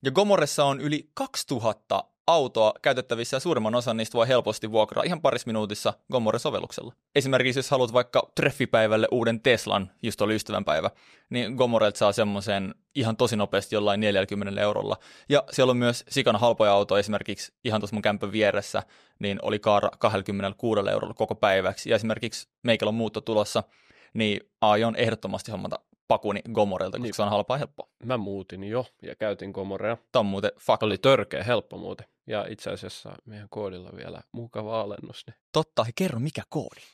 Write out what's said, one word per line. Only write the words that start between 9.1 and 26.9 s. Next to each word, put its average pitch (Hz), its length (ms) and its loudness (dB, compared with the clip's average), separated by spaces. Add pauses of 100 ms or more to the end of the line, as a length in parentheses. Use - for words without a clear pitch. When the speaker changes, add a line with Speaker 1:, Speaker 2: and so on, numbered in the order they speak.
Speaker 1:
uuden 117 300 0
Teslan, 104 500 2 (120)
just 113 180 -4
oli 107 140 2
ystävänpäivä, 95 560 -2 (400)
niin 120 240 -4
Gomorelta 117 440 2
saa 104 140 4
semmoisen 101 640 -2 (200)
ihan 113 220 -2
tosi 117 200 2
nopeasti 101 400 0
jollain 104 240 2
neljälläkymmenellä 101 600 0
eurolla. 104 360 0 (320)
Ja 143 220 4
siellä 127 200 4
on 123 60 6
myös 120 320 0
sikana 120 300 2
halpoja 110 340 4
autoja, 101 280 4
esimerkiksi 101 520 -6 (120)
ihan 107 160 0
tuossa 104 160 -8
mun 104 60 -6
kämpän 101 300 -2
vieressä, 101 500 0 (360)
niin 101 240 -6
oli 107 160 -2
kaara 104 300 4 (100)
kahdellakymmenelläkuudella 101 920 0
eurolla 107 240 -2
koko 107 200 -2
päiväksi. 98 560 2
Ja 113 60 4
esimerkiksi 110 520 -4 (140)
meikällä 110 260 2
on 107 60 -2
muutto 113 260 -2
tulossa, 107 420 0 (520)
niin 107 260 0 (200)
aion 110 360 4
ehdottomasti 107 540 -4
hommata 98 280 -8 (300)
pakuni 101 320 0 (140)
Gomorelta, 95 440 0